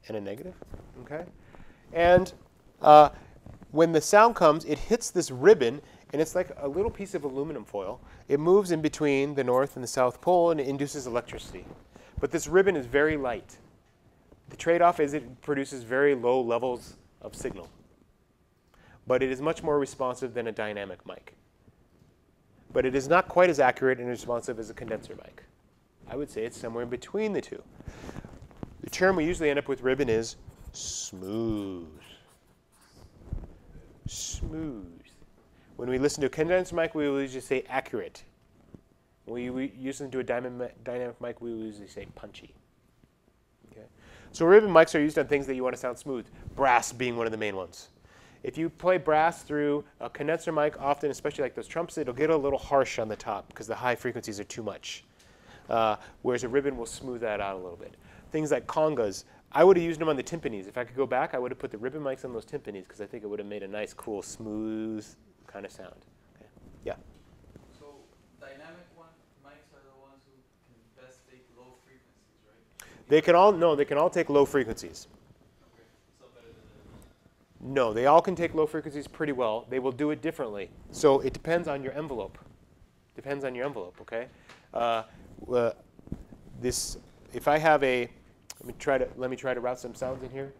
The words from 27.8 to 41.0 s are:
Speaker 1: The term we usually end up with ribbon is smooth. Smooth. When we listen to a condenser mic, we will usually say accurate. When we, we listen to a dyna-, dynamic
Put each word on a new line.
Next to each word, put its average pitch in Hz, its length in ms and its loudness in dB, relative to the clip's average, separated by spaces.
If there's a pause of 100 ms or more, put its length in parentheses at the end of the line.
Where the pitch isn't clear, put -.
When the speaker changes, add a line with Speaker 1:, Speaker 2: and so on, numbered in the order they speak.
Speaker 1:
The - 80 -14
term 185 260 2
we 165 100 0
usually 165 240 0
end 143 100 0
up 139 100 -8
with 135 120 -4
ribbon 131 280 0
is 113 260 0 (380)
smooth. 98 1120 -6 (2250)
Smooth. 120 920 -10 (760)
When 123 120 -6
we 127 80 2
listen 143 240 2
to 135 60 2
a - 20 2
condenser 175 460 0
mic, 165 200 0
we 151 120 0
will 139 140 0
usually 131 180 -6
say 127 300 -2
accurate. 117 540 -6 (1040)
When 113 100 -8
we, 123 140 -6
we 131 320 -6
listen 135 300 -8
to 131 80 -4
a 123 40 -2
dyna-, 123 480 -6 (120)
dynamic 123 380 -8